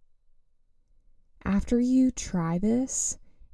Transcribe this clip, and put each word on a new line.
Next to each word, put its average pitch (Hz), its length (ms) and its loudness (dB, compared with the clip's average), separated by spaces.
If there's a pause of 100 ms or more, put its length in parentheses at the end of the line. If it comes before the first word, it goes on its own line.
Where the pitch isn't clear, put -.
(1500)
After 202 340 2
you 254 320 4
try 170 460 -2
this 233 600 -2 (360)